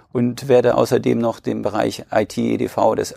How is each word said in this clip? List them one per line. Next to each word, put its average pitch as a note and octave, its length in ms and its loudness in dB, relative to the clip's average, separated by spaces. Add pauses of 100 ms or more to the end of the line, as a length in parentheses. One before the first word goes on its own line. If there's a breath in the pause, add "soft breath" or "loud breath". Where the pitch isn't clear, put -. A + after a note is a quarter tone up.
(140 loud breath)
und B2 340 -2
werde B2 280 4
außerdem A#2+ 420 2
noch A#2 220 -4
den A2 200 -6
Bereich A2 500 -4
I A2 140 2
T, A#2 300 -2
E - 20 -2
D A2+ 120 -4
V, A2 260 0
das, - 220 -4